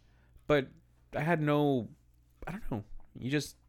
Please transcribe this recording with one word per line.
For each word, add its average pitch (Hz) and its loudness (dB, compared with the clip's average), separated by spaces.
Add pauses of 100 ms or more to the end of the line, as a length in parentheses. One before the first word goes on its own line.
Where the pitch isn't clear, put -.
(480)
but 143 4 (480)
I - -2
had 160 2
no, 147 2 (580)
I - -6
don't - -6
know. 104 -4 (360)
You 120 -6
just, 143 -2 (120)